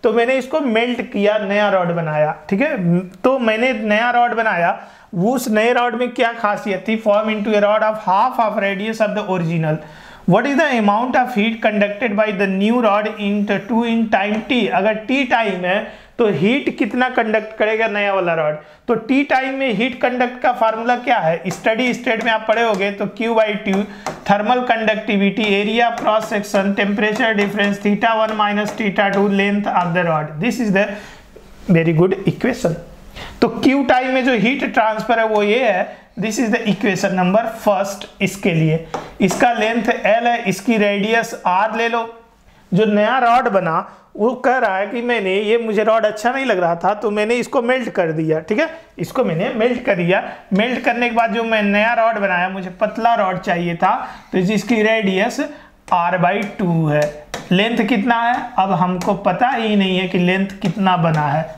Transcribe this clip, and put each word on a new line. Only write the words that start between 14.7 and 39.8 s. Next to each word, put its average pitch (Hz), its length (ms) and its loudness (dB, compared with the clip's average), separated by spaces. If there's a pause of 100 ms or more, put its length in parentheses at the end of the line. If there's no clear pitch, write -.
अगर 190 240 0 (120)
टी 269 200 0
टाइम 214 380 0
है 202 540 -4
तो 240 120 2
हीट 202 380 0 (100)
कितना 247 320 0
कंडक्ट 220 480 -2
करेगा 220 300 0
नया 202 260 -2
वाला 180 200 0
रॉड? 151 200 0 (340)
तो 240 80 2
टी 262 280 0
टाइम 269 340 0
में 269 160 0
हीट 247 260 -2
कंडक्ट 247 400 -2
का 247 120 2
फार्मूला 226 440 0
क्या 233 220 0
है? 170 320 -2
स्टडी 226 440 0
स्टेट 233 300 -2
में 233 80 0
आप 220 160 -2
पढ़े 226 140 2
होगे 202 300 0
तो 202 200 -6
Q 226 240 -4
by 220 100 4 (200)
T, 190 80 0 (520)
thermal 214 340 2 (100)
conductivity, 214 800 0
area 220 340 2
of 233 140 0
cross 214 280 0
section, 202 460 0
temperature 214 600 0
difference, 202 500 0
theta 208 320 2
one 220 200 0
minus 208 440 -2
theta 202 320 0
two, 202 180 2
length 202 440 0
of 175 200 0
the 180 120 2
rod। 151 360 -2
This 240 180 -2
is 208 160 0
the 202 80 4 (880)
very 165 300 4
good 185 160 4 (100)
equation। - 480 -2 (680)
तो 233 100 4
क्यू 269 340 2
टाइम 262 300 2
में 254 100 2
जो 262 140 2
हीट 254 260 2
ट्रांसफर 226 540 0
है 226 100 2
वो 208 140 2
ये 214 200 2
है, 202 240 0 (340)
this 214 200 -2
is 226 100 2
the 202 160 0
equation 190 520 0
number 190 260 2 (160)
फर्स्ट - 460 0 (160)
इसके 190 320 -2
लिए। 160 300 2 (360)
इसका 233 320 2
लेंथ 220 360 0